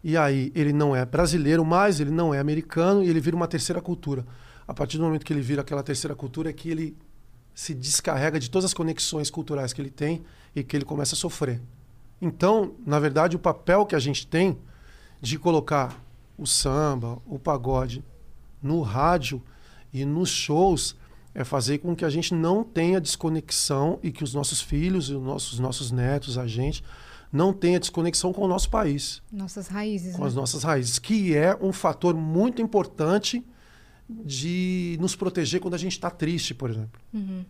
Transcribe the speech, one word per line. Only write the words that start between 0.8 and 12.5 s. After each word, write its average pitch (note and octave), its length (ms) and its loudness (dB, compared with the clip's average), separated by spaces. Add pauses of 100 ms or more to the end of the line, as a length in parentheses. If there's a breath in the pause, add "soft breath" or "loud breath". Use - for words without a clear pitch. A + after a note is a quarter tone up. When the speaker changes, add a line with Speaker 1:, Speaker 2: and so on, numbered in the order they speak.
Speaker 1:
é B2+ 100 2
brasileiro, D#3 600 4
mas F3 340 4
ele D3 120 0
não D#3+ 220 2
é C#3 60 2
americano, E3 640 2
e F3 60 4
ele D#3+ 100 4
vira D#3+ 160 0
uma E3+ 120 0
terceira E3+ 340 -2
cultura. C#3 440 -4 (420 loud breath)
A D3 60 -10
partir D3 240 -4
do D#3+ 60 0
momento D#3 220 0
que D#3 80 -2
ele C#3+ 80 0
vira C#3 200 -2
aquela C#3 220 -4
terceira C#3+ 320 -4
cultura D#3+ 340 -6
é - 40 -8
que - 160 -10
ele D#3+ 260 -4 (580)
se - 200 -8
descarrega D3 680 0
de A#2+ 100 -4
todas F#3 160 2
as F#3 80 0
conexões D#3+ 560 -2
culturais C#3 440 -4
que - 80 -8
ele C3+ 80 -6
tem D#3+ 340 -2 (320 loud breath)
e C#3+ 80 -2
que C#3 120 -4
ele C#3 100 0
começa D3 300 -2
a - 20 -2
sofrer. B2+ 420 -2 (640)
Então, F#3+ 540 2 (100)